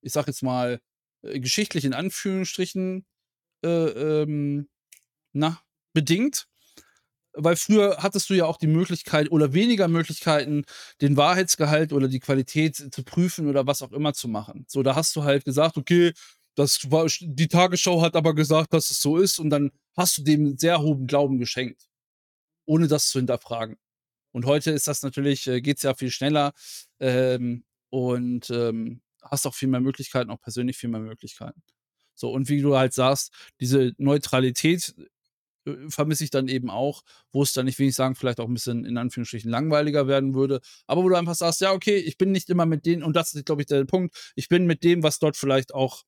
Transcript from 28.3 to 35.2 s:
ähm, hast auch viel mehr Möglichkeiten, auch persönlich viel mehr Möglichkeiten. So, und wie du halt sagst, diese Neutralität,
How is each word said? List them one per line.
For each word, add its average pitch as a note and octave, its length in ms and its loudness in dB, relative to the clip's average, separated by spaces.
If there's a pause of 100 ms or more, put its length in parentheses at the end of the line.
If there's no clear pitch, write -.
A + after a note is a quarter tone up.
ähm, A#2 500 -4 (220)
hast - 240 -4
auch B2+ 80 -8
viel C3+ 140 -4
mehr B2+ 120 0
Möglichkeiten, C3 500 -4
auch A#2+ 100 -12
persönlich B2 360 -6
viel A#2+ 120 -8
mehr A2 120 -6
Möglichkeiten. A2 640 -16 (520)
So, A#2+ 180 -8
und C3 160 -2
wie C#3+ 120 2
du C#3 160 4
halt C3 160 2
sagst, C3 400 0 (280)
diese B2+ 380 2
Neutralität, C#3+ 960 0 (720)